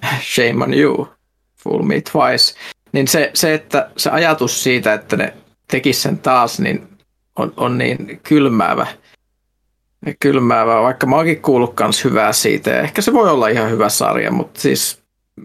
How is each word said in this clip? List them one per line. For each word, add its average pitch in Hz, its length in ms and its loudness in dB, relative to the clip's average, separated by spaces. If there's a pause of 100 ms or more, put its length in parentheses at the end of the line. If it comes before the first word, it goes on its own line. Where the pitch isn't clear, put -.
(340)
shame 123 300 0
on 131 100 -2
you, 139 340 2 (540)
fool - 200 -4
me 143 180 0 (120)
twice. 127 420 2 (380)
Niin 135 160 0
se, - 260 2
se, 156 200 2
että 156 420 -2
se - 140 -2
ajatus 156 520 0
siitä, 120 320 2
että 104 220 -4
ne - 180 -4 (360)
tekis 131 320 0
sen - 160 -2
taas, 123 420 0
niin - 280 -4 (480)
on, 123 200 -4
on 123 220 -2
niin 123 440 -6
kylmäävä. 117 640 2 (1300)
Kylmäävä, 117 640 2
vaikka 127 240 0
mä 131 100 2
oonkin 160 260 0
kuullut 123 320 2
kans - 300 -2
hyvää 110 280 2
siitä. 104 380 -2
Ja 127 100 2
ehkä 151 220 -4
se 226 100 2
voi 226 180 4
olla 123 180 2
ihan 113 220 0
hyvä 107 180 0
sarja, - 420 -2
mut - 260 -4
siis - 460 -2 (420)